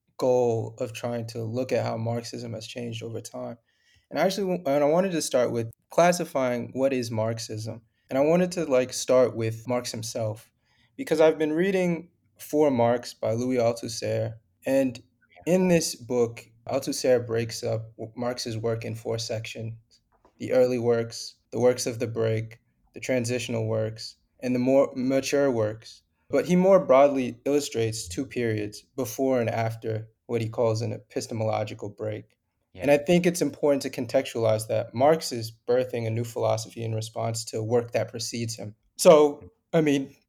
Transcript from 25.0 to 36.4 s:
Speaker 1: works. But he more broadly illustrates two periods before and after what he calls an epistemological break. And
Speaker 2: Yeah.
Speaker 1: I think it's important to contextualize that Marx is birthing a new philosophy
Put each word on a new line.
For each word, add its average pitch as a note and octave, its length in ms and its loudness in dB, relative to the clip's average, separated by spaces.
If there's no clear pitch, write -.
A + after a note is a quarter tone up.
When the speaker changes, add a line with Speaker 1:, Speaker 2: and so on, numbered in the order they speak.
Speaker 1:
works. A2 500 -4
But C#3 160 2
he F3+ 100 4
more F#3 280 6
broadly C3+ 600 4
illustrates A2+ 640 -2
two C3+ 180 -6
periods G#2+ 560 -4
before C3 440 0
and A2+ 80 0
after A2+ 600 -4
what A#2+ 140 -2
he A2+ 80 -2
calls A2+ 340 0
an A2+ 100 -4
epistemological A2 1000 -6
break. G#2+ 340 -8
And B2+ 140 -2
Speaker 2:
Yeah. C#3+ 60 8
Speaker 1:
I D3 40 4
think F3 260 2
it's F3 160 0
important C#3+ 420 0
to C3+ 80 -6
contextualize A2+ 760 0
that A2 280 -4
Marx D3+ 360 2
is A#2 220 -8
birthing B2 400 0
a - 20 -4
new A2+ 140 -4
philosophy A2+ 580 -4